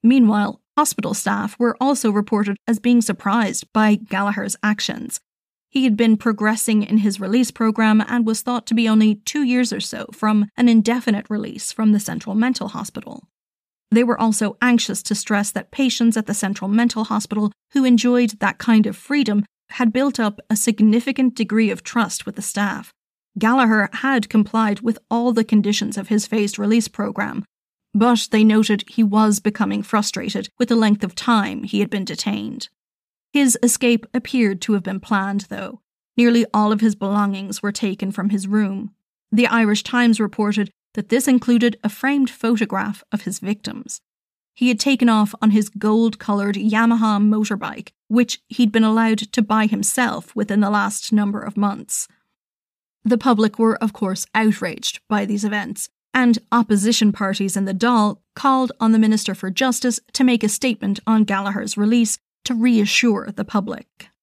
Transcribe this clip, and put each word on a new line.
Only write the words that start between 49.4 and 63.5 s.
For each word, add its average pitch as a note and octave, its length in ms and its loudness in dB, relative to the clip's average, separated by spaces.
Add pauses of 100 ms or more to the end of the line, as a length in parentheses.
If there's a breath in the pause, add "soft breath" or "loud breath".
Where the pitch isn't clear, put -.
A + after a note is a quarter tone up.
buy G#3+ 240 2
himself G#3 720 -4
within G#3 240 0
the G3+ 100 2
last G3+ 420 -2
number G#3 280 0
of - 160 -10
months. - 500 -4 (1000)
The A3+ 140 2
public A3 400 2
were, A3+ 240 2
of G#3 100 -2
course, G3 400 -6
outraged G#3+ 760 -2
by G#3 160 0
these G3+ 200 -4
events, G3+ 440 -6 (260)
and A#3+ 240 4 (140)
opposition A3 580 2
parties G3 460 -4
in G3 80 -2
the F#3+ 100 -4
Dáil G#3+ 440 0 (180)
called C4 420 0
on A3 140 4
the A3 80 4
Minister G#3+ 340 2
for F#3+ 160 -6
Justice B3 480 -2 (140)
to - 100 0
make A#3+ 220 2
a G#3+ 40 0
statement G3+ 560 -2
on A3 200 4
Gallagher's G3 520 -4
release A3 400 2 (280)
to B3+ 100 -4
reassure A3 800 2
the G#3 100 -6
public. - 680 -8 (120)